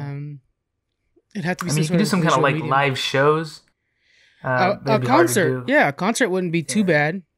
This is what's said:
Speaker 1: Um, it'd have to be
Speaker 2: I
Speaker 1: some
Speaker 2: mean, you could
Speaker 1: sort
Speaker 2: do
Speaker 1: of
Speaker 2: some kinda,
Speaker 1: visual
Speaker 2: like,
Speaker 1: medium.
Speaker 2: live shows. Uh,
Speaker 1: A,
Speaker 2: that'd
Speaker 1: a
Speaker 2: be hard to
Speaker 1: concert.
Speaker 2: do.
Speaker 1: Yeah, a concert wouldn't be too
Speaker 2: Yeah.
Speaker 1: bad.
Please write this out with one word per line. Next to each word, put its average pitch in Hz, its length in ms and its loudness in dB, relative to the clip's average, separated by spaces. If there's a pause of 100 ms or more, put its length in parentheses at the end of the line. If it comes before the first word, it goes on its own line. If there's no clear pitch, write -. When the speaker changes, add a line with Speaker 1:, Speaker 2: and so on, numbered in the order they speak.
(100)
Speaker 1:
Um, 143 300 -12 (920)
it'd 190 120 -8
have 180 100 -4
to 180 80 -8
be 170 60 -4
Speaker 2:
I - 20 -2
Speaker 1:
some 147 40 0
Speaker 2:
mean, 156 80 2
you 156 40 -2
could - 0 -
Speaker 1:
sort 175 100 0
Speaker 2:
do 202 40 2
Speaker 1:
of 208 60 0
Speaker 2:
some 196 120 0
kinda, 160 100 2
Speaker 1:
visual 160 120 2
Speaker 2:
like, 147 120 2
Speaker 1:
medium. 156 160 -4
Speaker 2:
live 139 280 0
shows. 151 640 0 (800)
Uh, 135 40 -6
Speaker 1:
A, 180 360 0
Speaker 2:
that'd 220 180 2
Speaker 1:
a - 40 -2
Speaker 2:
be - 40 -2
hard 330 180 6
to - 60 -2
Speaker 1:
concert. 127 320 0
Speaker 2:
do. 254 60 -2
Speaker 1:
Yeah, 262 160 4
a 135 40 -2
concert 220 360 -2
wouldn't 185 240 -2
be 165 100 0
too 208 180 -2
Speaker 2:
Yeah. 208 60 2
Speaker 1:
bad. 160 360 0 (160)